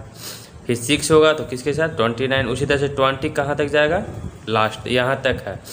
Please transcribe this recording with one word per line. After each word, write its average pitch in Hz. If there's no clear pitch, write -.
फिर 120
सिक्स 143
होगा 156
तो 131
किसके 131
साथ, 160
ट्वेंटी 117
नाइन। 131
उसी 127
तरह 143
से 139
ट्वेंटी 135
कहाँ 143
तक 147
जाएगा, 151
लास्ट 110
यहाँ 127
तक 127
है। 95